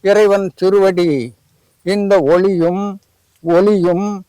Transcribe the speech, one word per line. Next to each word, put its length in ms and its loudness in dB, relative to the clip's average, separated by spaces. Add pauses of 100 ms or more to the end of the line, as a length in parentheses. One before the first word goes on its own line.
இறைவன் 540 2
திருவடி. 760 0 (480)
இந்த 400 0
ஒளியும் 760 0 (420)
ஒளியும் 880 0